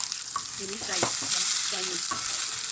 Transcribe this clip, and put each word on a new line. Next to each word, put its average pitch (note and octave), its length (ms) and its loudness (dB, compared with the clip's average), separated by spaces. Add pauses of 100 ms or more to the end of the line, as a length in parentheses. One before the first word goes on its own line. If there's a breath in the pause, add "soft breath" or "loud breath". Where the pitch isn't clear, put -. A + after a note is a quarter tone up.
(580)
దీన్ని G3 280 -4
ఫ్రై, - 140 0 (680)
ఫ్రై F#4 200 0
చేసుకోవాలి. - 420 0 (400)